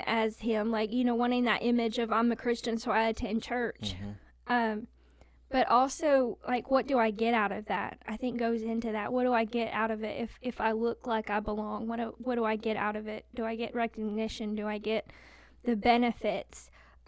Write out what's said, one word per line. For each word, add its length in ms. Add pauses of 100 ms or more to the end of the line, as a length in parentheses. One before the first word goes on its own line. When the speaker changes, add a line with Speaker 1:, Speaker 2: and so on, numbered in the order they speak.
Speaker 1:
as 340
him, 300
like, 220
you 120
know, 100
wanting 300
that 180
image 360
of, 140
"I'm 200
a 40
Christian, 420
so 120
I 180
attend 340
church." 540
Speaker 2:
Mm-hmm. 560
Speaker 1:
Um, 340 (640)
but 200
also, 800
like, 240
what 160
do 120
I 120
get 220
out 200
of 140
that? 400
I 100
think 220
goes 240
into 300
that. 200
What 120
do 80
I 120
get 280
out 180
of 120
it 180
if, 220
if 180
I 120
look 340
like 240
I 100
belong? 460
What 100
do, 220
what 160
do 100
I 120
get 200
out 200
of 100
it? 180 (100)
Do 100
I 100
get 200
recognition? 840
Do 100
I 120
get 280 (580)
the 120
benefits? 920 (400)